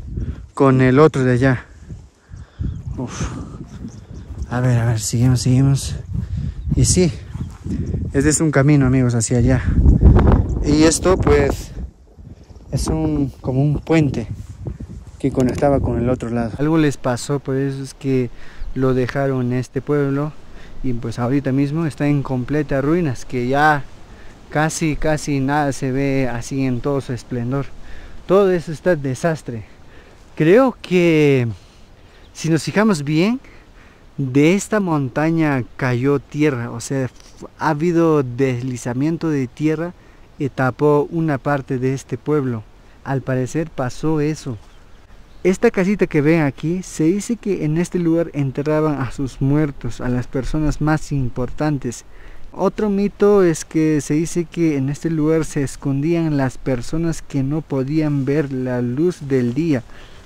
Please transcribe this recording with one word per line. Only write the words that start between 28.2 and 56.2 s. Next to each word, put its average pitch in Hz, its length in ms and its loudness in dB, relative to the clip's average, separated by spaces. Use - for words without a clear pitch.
Todo 190 240 4
eso 170 220 -2
está 175 240 0
desastre. 135 680 -4
Creo 220 440 6
que 151 680 4
si - 160 -6
nos 160 140 2
fijamos 185 420 0
bien, 170 360 0
de 139 380 2
esta 208 260 -2
montaña 151 840 0
cayó 131 420 0
tierra, 131 520 -2
o 120 100 -10
sea, 135 240 -4
f-, - 420 -14
ha 143 100 -2
habido 160 540 2
deslizamiento 127 1040 -2
de 139 200 0
tierra 156 440 -4
y 147 100 -4
tapó 143 640 2
una 160 260 -2
parte 139 400 -4
de 127 160 0
este 135 240 -8
pueblo. 131 460 -2
Al 135 160 -2
parecer 135 480 -4
pasó 151 540 -2
eso. 147 340 -4
Esta 190 280 2
casita 196 360 2
que 151 140 0
ven 156 220 4
aquí, 156 400 -2
se - 220 -4
dice 202 320 0
que 185 280 -4
en 151 140 0
este 180 200 -2
lugar 165 360 2
enterraban 147 680 0
a 120 100 -4
sus - 300 -6
muertos, 139 640 0
a 123 80 -2
las 123 160 -2
personas 143 560 -2
más 151 300 0
importantes. 131 920 -4
Otro 208 380 0
mito 202 520 4
es 170 220 2
que 156 380 0
se - 100 -4
dice 165 320 -2
que 160 320 -2
en 135 140 0
este 147 180 -4
lugar 156 380 0
se - 160 -4
escondían 151 760 0